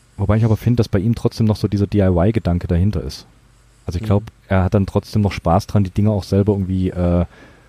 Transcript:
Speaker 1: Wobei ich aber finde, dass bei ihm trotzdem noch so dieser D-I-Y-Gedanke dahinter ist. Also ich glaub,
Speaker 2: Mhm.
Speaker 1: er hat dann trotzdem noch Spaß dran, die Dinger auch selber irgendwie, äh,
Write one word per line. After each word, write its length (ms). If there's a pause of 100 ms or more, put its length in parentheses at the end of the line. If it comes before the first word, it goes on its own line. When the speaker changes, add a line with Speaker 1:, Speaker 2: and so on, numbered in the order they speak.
(180)
Speaker 1:
Wobei 200
ich 80
aber 100
finde, 220
dass 100
bei 120
ihm 160
trotzdem 320
noch 80
so 120
dieser 200
D-I-Y-Gedanke 800
dahinter 360
ist. 220 (640)
Also 100
ich 80
glaub, 160
Speaker 2:
Mhm. 80 (200)
Speaker 1:
er 160
hat 100
dann 100
trotzdem 380
noch 80
Spaß 340
dran, 180
die 60
Dinger 220
auch 120
selber 300
irgendwie, 380
äh, 340 (440)